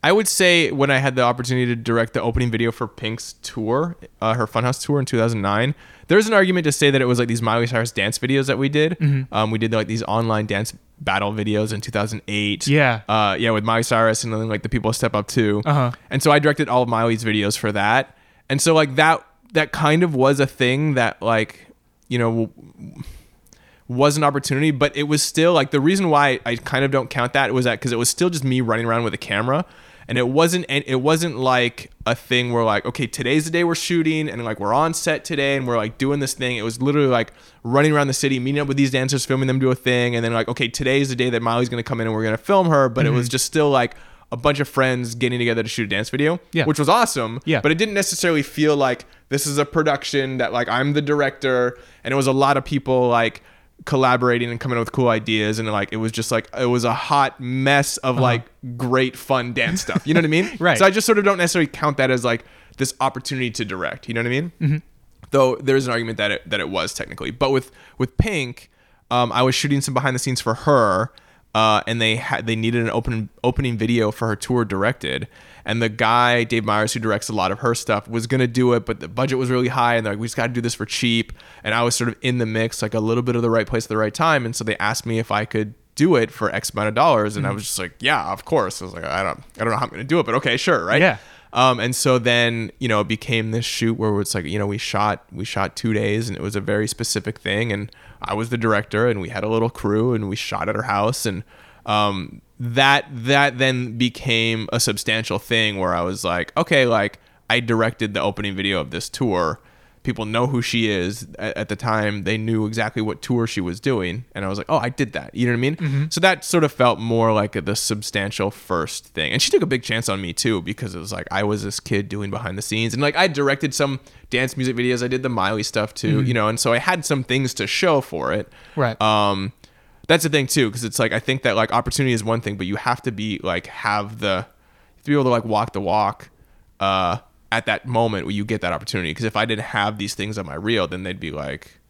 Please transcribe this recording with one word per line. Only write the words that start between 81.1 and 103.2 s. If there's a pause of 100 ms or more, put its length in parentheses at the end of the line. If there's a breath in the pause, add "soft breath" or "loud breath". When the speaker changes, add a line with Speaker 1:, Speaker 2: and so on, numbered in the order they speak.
Speaker 1:
And
I
was
sort
of
in
the
mix,
like,
a
little
bit
of
the
right
place
at
the
right
time.
And
so
they
asked
me
if
I
could (220)
do
it
for
X
amount
of
dollars,
and
I
Speaker 2:
Mm-hmm.
Speaker 1:
was
just
like,
"Yeah,
of
course."
I
was
like,
"I
don't, (200)
I
don't
know
how
I'm
gonna
do
it,
but
okay,
sure,
right?"
Speaker 2:
Yeah. (360 loud breath)
Speaker 1:
Um,
and
so
then,
you
know,
it
became
this
shoot
where
it's
like,
you
know,
we
shot,
we
shot
two
days,
and
it
was
a
very
specific
thing,
and (300 loud breath)
I
was
the
director,
and
we
had
a
little
crew,
and
we
shot
at
her
house,
and, (420 soft breath)
um, (160)
that,
that